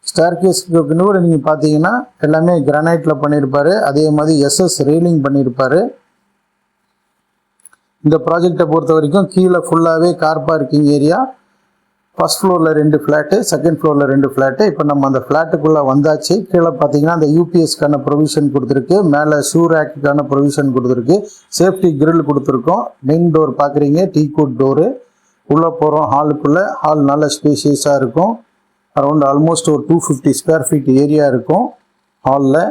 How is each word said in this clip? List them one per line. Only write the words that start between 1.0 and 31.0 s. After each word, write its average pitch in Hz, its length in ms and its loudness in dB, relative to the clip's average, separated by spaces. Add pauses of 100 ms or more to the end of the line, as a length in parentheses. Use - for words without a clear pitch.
நீங்க 160 140 2 (100)
பாத்தீங்கன்னா 156 440 0 (340)
எல்லாமே 160 280 2 (140)
கிரானைட்ல 156 540 0
பண்ணியிருப்பாரு. 147 500 0 (160)
அதே 147 160 0 (140)
மாதிரி 156 160 0 (140)
எஸ் - 160 -2
எஸ் - 140 -4 (100)
ரெயிலிங் 165 360 2
பண்ணியிருப்பாரு. 135 560 0 (2250)
இந்த 151 220 4
ப்ராஜெக்டை 170 480 0
பொறுத்த 160 240 0
வரைக்கும் 185 360 0
கீழே 180 320 2
ஃபுல்லாவே 165 440 0 (120)
கார் 156 280 -2
பார்க்கிங் 147 360 0 (100)
ஏரியா. 156 220 0 (1000)
ஃபர்ஸ்ட் 165 240 -2
ஃப்ளோர்ல 175 360 2
ரெண்டு 151 260 2
ஃப்ளாட்டு, 147 320 0 (140)
செகண்ட் 151 300 0
ஃப்ளோர்ல 143 320 0
ரெண்டு 139 200 2
ஃப்ளாட்டு. 135 400 0
இப்போ 147 180 -4
நம்ம 143 200 0
அந்த 131 160 0
ஃப்ளாட்டுக்குள்ள 156 640 0
வந்தாச்சு. 151 440 0 (160)
கீழே 165 300 2
பாத்தீங்கன்னா 147 380 0
அந்த 156 180 0
யூ 170 160 4
பி 175 140 2
எஸ்க்கான 143 420 -2
ப்ரொவிஷன் 147 480 0
கொடுத்துருக்கு, 135 420 0 (160)
மேலே 151 240 0 (120)
ஷூ 160 120 0 (120)
ரேக்குக்கான 147 580 0
ப்ரொவிஷன் 139 440 0
கொடுத்துருக்கு, 123 420 0 (400)
சேஃப்டி 185 420 2
கிரில் 160 300 2
கொடுத்துருக்கோம். 143 540 -2 (260)
மெயின் 170 260 2
டோர் 151 260 2
பாக்குறீங்க, 143 420 0 (120)
டீ 156 80 0 (140)
குட் 131 260 -2
டோரு. 135 240 2 (680)
உள்ள 165 160 2 (140)
போறோம் 151 320 0
ஹாலுக்குள்ள. 151 500 0 (160)
ஹால் 151 300 0
நல்ல 147 260 0
ஸ்பேஷியஸா 147 640 0
இருக்கும். 160 320 0 (680)
Around 143 300 2
almost 156 460 0
ஒரு 143 60 -4 (100)
டூ 170 60 4 (100)
ஃபிஃப்டி 135 340 0
ஸ்கொயர் 160 300 0
ஃபீட் 135 200 0 (140)